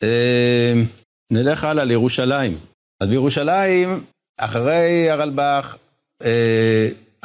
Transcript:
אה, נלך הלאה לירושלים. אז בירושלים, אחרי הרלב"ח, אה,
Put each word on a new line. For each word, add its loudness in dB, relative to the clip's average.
אה, 2
נלך 0
הלאה 0
לירושלים. 0
אז -2
בירושלים, 0
אחרי 0
הרלב"ח, -2
אה, 2